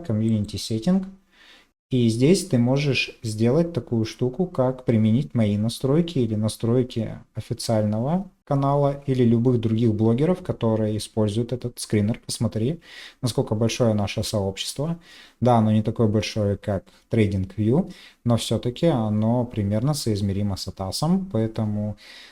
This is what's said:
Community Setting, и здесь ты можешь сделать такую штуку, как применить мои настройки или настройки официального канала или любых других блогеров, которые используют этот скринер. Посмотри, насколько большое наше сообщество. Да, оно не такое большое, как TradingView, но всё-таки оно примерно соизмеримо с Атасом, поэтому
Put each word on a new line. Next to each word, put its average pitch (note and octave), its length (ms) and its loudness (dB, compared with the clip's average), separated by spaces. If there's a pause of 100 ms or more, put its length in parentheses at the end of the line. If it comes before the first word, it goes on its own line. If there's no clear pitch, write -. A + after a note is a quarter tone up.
Community A2 480 0
Setting, F3+ 500 -2 (840)
и A#2+ 200 4
здесь C#3 380 4
ты B2+ 100 2
можешь B2+ 640 0
сделать A#2+ 500 0
такую A2+ 340 -2
штуку, B2+ 420 -4
как B2+ 360 -2
применить A2+ 520 2
мои G#2 220 2
настройки C3+ 600 0
или A2+ 160 0
настройки A2 840 -2 (160)
официального A#2 960 -2 (160)
канала C#3 600 0
или B2+ 180 2
любых A#2 380 4
других A2 320 2
блогеров, A#2+ 480 2
которые A2 560 -2
используют G#2+ 560 -2
этот B2 260 -8
скринер. G#2+ 460 0
Посмотри, A#2 540 -2 (420)
насколько B2+ 320 -2
большое A2+ 400 2
наше G#2 300 -2
сообщество. A2+ 720 -4 (420)
Да, A#2+ 180 4
оно A2 140 4
не A2 120 4
такое A2+ 240 0
большое, G#2 500 0
как G2 260 -4 (280)
TradingView, G#2+ 800 0 (340)
но A#2+ 120 2
всё-таки A#2+ 500 -2
оно A2+ 580 2
примерно G#2+ 480 0
соизмеримо G2+ 640 -2
с - 120 -10
Атасом, D#3+ 640 -2
поэтому G#2+ 640 -2 (360)